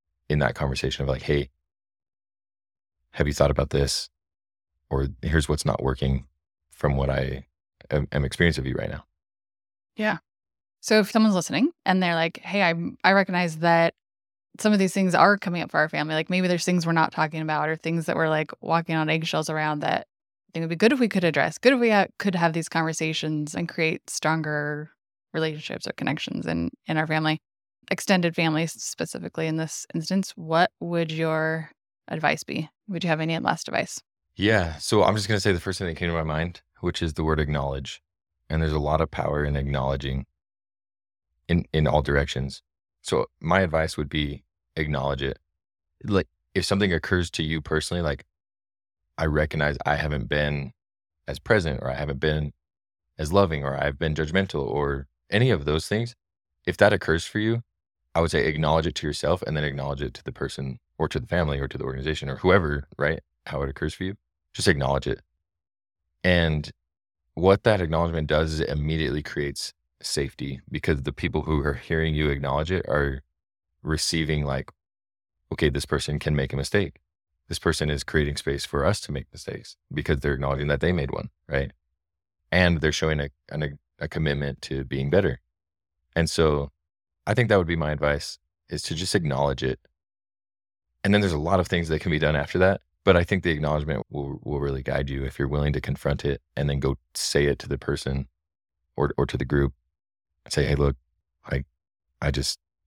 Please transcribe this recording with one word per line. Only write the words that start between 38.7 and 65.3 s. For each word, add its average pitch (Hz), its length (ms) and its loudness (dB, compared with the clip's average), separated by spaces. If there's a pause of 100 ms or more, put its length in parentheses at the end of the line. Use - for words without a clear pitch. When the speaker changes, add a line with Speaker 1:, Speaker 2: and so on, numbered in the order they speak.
Speaker 1:
a 76 80 0
lot 73 220 2
of 80 100 -2
power 73 320 -2
in 71 140 0
acknowledging 67 680 -2 (1200)
in, 85 240 2
in 78 140 4
all 73 140 4
directions. 69 600 -2 (400)
So - 240 0 (160)
my 90 180 2
advice 80 380 0
would 73 120 -2
be 73 360 -4 (300)
acknowledge 69 460 -2
it. 67 180 -4 (640)
Like, 98 240 2 (260)
if 92 120 0
something 98 260 2
occurs 87 400 0
to - 120 -4
you 78 180 -2
personally, 80 400 -2
like, 73 240 -2 (920)
I 80 80 0
recognize 76 600 0
I 73 100 2
haven't 73 320 -2
been 73 460 -2 (540)
as 73 120 -8
present, 82 420 2
or - 80 -6
I 65 60 -4
haven't 71 240 -4
been 76 320 0 (680)
as 76 140 -4
loving, 85 320 4
or 69 180 -4
I've 71 160 -2
been 78 180 0
judgmental, 80 500 -2
or 69 420 -2 (220)
any 123 200 2
of 76 160 0
those 78 220 0
things. 117 280 -2 (500)
If - 120 -2
that 104 160 8
occurs 82 320 0
for - 140 -6
you, 113 220 0 (520)
I 82 80 2
would 82 100 2
say 78 140 2
acknowledge 78 400 2
it 76 100 -2
to - 120 -6
yourself 73 360 0
and 78 120 -4
then 76 80 -2
acknowledge 69 380 -4
it 62 140 -6
to - 80 -20
the - 80 -10
person 67 480 -8 (180)
or 78 100 0
to - 120 -2
the 113 80 -10
family 76 320 0
or 69 80 -4
to - 100 -8
the 65 60 -6
organization 67 460 -4
or 65 80 -6
whoever, 82 500 4 (100)
right? 78 240 0 (240)
How 69 160 -6
it 71 80 -4
occurs 78 240 -4
for - 100 -8
you, 98 120 -4 (380)
just - 140 0
acknowledge 69 400 2
it. 60 140 -4 (1000)